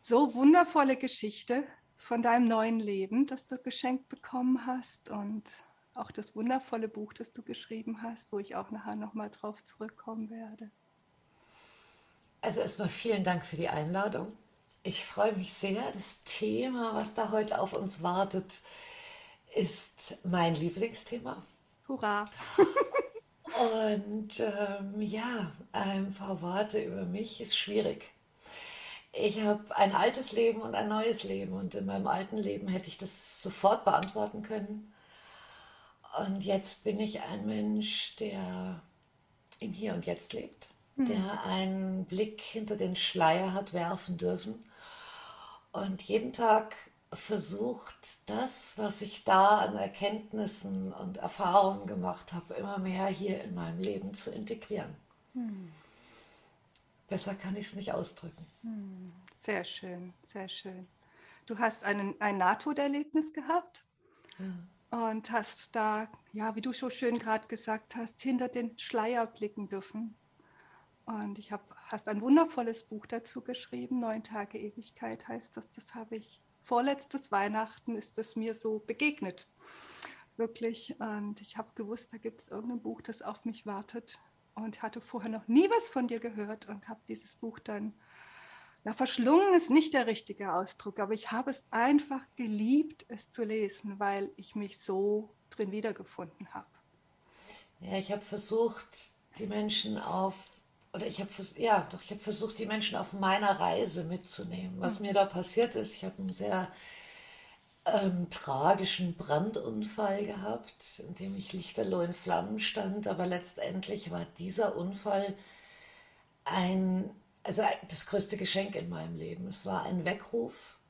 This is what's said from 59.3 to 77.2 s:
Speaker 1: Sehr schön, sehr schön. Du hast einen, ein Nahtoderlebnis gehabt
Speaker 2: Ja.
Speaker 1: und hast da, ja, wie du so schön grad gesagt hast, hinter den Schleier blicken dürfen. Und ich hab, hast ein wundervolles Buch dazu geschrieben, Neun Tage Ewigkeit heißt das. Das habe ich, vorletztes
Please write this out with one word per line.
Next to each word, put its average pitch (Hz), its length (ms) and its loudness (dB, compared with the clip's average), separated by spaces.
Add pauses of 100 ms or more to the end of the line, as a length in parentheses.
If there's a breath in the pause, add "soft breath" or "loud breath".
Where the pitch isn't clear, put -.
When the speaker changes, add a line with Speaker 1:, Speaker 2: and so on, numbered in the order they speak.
Speaker 1:
Sehr 190 200 0
schön, 180 480 -10 (200)
sehr 190 160 -10
schön. 185 380 -12 (600 loud breath)
Du 214 120 -6
hast 220 260 2
einen, 202 360 2
ein 208 180 2
Nahtoderlebnis 285 920 2
gehabt 330 520 -2 (540 loud breath)
Speaker 2:
Ja. 190 720 -6
Speaker 1:
und 220 220 -4
hast - 440 -2
da, 214 340 2 (260)
ja, 214 200 -2
wie 220 60 -4
du 240 140 -4
so 247 160 -2
schön 233 280 0
grad 220 300 0
gesagt 220 480 -6
hast, 226 240 -10
hinter 254 280 0
den 240 300 -6
Schleier 233 480 0
blicken 208 420 -8
dürfen. 214 460 -8 (920 soft breath)
Und 208 320 -6
ich 208 140 -10
hab, - 220 -10 (120)
hast - 220 -8
ein 208 120 -2
wundervolles 254 640 6
Buch - 240 -12
dazu 233 340 -8
geschrieben, 247 600 -6
Neun 220 240 -2
Tage 214 340 -8
Ewigkeit 220 680 -10
heißt 226 300 -10
das. 220 140 -14
Das - 240 -20
habe 226 220 -10
ich, - 260 -16 (200)
vorletztes 269 720 0